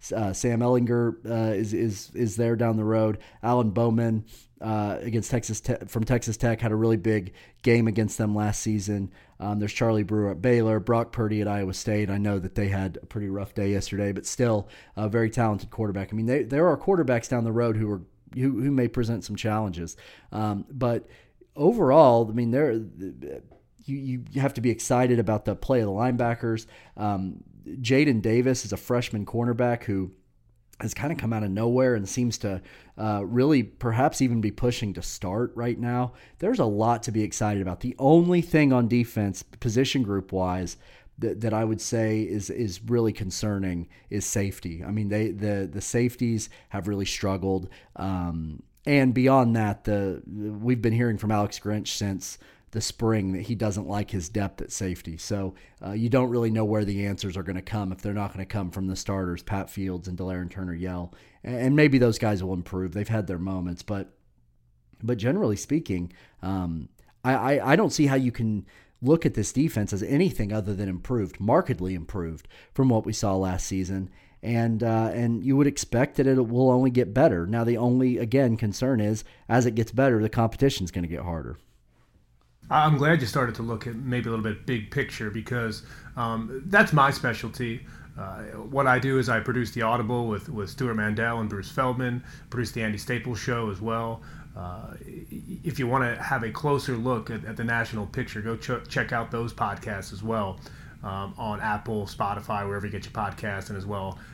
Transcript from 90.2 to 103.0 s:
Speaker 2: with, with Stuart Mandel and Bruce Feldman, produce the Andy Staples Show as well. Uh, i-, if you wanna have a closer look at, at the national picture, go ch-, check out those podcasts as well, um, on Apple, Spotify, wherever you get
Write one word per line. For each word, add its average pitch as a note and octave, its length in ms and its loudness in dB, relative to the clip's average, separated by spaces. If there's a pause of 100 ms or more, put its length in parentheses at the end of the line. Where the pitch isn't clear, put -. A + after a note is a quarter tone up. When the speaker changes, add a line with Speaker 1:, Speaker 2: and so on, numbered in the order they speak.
Speaker 2:
with, G2+ 220 -4
with G#2 220 -6
Stuart A#2+ 240 -2
Mandel A2 440 0
and G#2+ 100 -2
Bruce G2 220 -8
Feldman, B2+ 540 -2 (260)
produce A#2+ 220 -4
the A#2 100 -4
Andy G#2+ 160 -2
Staples A#2 400 -4
Show A#2 320 -2
as F#2+ 100 -6
well. A2+ 420 -4 (340)
Uh, F#2 380 -12
i-, - 320 -16 (360)
if D#3+ 160 -6
you B2+ 80 -2
wanna A#2+ 340 0
have C3 220 -2
a A2 80 -4
closer C#3 460 -2
look A#2 340 -2
at, A2 140 -8
at A2 120 -10
the A#2 60 -6
national A2+ 440 -2
picture, A2+ 340 -6
go A2+ 160 -4
ch-, A#2 320 -6
check B2 240 -2
out A#2 180 -4
those A#2 220 -4
podcasts G2+ 600 -6
as G2+ 120 -10
well, G#2+ 340 -2 (460)
um, G2 340 -6
on G#2+ 220 -4
Apple, G#2+ 460 -4
Spotify, G#2 600 -4
wherever G2+ 200 -4
you G2+ 40 -6
get G2 140 -8